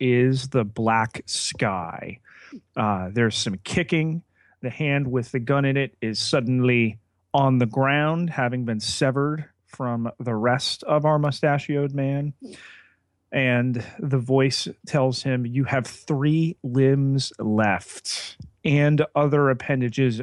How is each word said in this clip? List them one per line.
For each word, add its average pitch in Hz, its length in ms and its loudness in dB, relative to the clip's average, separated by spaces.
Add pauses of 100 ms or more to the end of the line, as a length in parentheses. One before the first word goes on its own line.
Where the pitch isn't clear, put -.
is 131 480 2
the 120 160 0
black 110 640 -2
sky?" - 920 -6 (540)
Uh, 101 380 -2
there's 113 240 2
some 98 280 -4
kicking. 160 580 -2 (400)
The 123 80 -4
hand 143 360 0
with 123 260 -2
the 135 60 -2
gun 139 280 2
in 135 100 2
it 139 240 -2
is 110 180 -4
suddenly 123 800 2 (360)
on 135 240 4
the 120 80 4
ground, 147 640 0
having 123 340 -2
been 113 160 -2
severed 143 640 -2 (220)
from 117 520 -6
the 120 160 -4
rest 120 500 0
of 151 200 2
our 151 140 4
mustachioed 143 760 0
man. 139 380 -2 (1000)
And 123 540 0 (140)
the 139 180 -2
voice 131 500 2 (200)
tells 131 360 0
him, 127 220 -2
"You 123 200 -2
have 131 220 -2
three 156 760 -2
limbs 135 760 2
left - 1000 -2 (260)
and 147 400 4 (100)
other 143 360 4
appendages 123 720 0